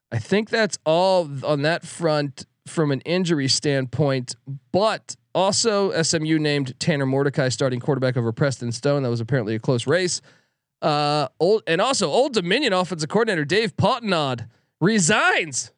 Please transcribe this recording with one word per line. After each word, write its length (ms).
I 80
think 300
that's 360
all 440
on 200
that 220
front 600
from 240
an 100
injury 460
standpoint, 880
but 440
also 560
S 220
M 120
U 140
named 400
Tanner 260
Mordecai 440
starting 300
quarterback 380
over 140
Preston 400
Stone. 320
That 60
was 120
apparently 340
a 40
close 280
race. 340
Uh, 480
old, 260
and 140
also 300
Old 240
Dominion 400
offensive 360
coordinator 360
Dave 320
Pautinaud 680
resigns. 960